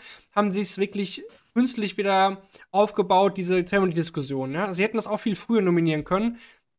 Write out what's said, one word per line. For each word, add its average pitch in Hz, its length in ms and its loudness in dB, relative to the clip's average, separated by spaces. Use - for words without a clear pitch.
haben 208 160 2
sie 196 120 -2
es - 140 -4
wirklich 196 460 -4
künstlich 233 420 0
wieder 196 460 2
aufgebaut, 196 680 2
diese 180 300 0
Family-Diskussion. 156 840 -2
Ja? 190 220 -4
Sie 180 80 0
hätten 220 140 0
das 208 100 -2
auch 208 140 -4
viel 208 160 -2
früher 226 260 0
nominieren 165 420 2
können. 226 340 -2